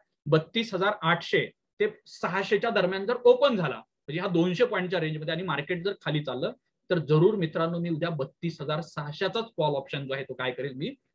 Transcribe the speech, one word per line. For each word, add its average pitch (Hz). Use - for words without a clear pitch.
बत्तीस 160
हजार 196
आठशे 165
ते 208
सहाशेच्या 196
दरम्यान 190
जर 233
open 247
झाला 147
म्हणजे -
ह्या 196
दोनशे 175
पॉईंटच्या 185
रेंजमध्ये 156
आणि 170
market 165
जर 202
खाली 151
चाललं 139
तर 175
जरूर 156
मित्रांनो 170
मी 170
उद्या 165
बत्तीस 160
हजार 151
सहाशेचाच 185
call 151
option 139
जो 135
आहे 135
तो 131
काय 127
करेल, 127
मी 180